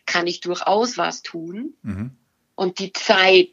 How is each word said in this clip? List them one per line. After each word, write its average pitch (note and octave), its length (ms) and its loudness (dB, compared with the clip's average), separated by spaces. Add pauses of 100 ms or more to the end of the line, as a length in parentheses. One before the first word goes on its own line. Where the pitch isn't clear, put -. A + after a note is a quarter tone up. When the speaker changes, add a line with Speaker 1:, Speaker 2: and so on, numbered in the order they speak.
Speaker 1:
kann F3 200 -2
ich F3 140 -6
durchaus G3 580 -2
was E3+ 240 -4
tun. F3 600 -12
Speaker 2:
Mhm. G#2+ 280 -8 (440)
Speaker 1:
Und F#3 260 -4
die F#3+ 120 -8
Zeit, F#3+ 600 4